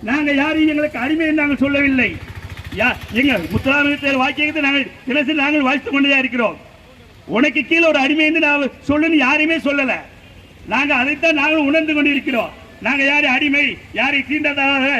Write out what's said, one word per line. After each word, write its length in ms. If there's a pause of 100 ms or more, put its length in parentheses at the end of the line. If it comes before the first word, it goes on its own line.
(100)
நாங்க 240
யாரையும் 380
எங்களுக்கு 320
அடிமை 220
என்று 160
நாங்கள் 220
சொல்லவில்லை. 440 (720)
யா-, 160 (240)
எங்க 140 (180)
முத்துராமலிங்க 500
தேவர் 220
வாக்கியத்தை 440
நாங்கள் 180 (220)
தினசரி 340
நாங்கள் 260
வாழ்த்து 240
கொண்டுதான் 320
இருக்கிறோம். 320 (800)
உனக்கு 280
கீழே 240
ஒரு 160
அடிமை 240
என்று 180
நான் 180 (240)
சொல்லுன்னு 380
யாரையுமே 320 (100)
சொல்லல. 260 (800)
நாங்க 280
அதைத்தான் 400
நாங்கள் 280
உணர்ந்து 280
கொண்டிருக்கிறோம். 560 (320)
நாங்க 240
யாரையும் 260
அடிமை, 300 (340)
யாரையும் 300
தீண்டத்தகாத 580 (120)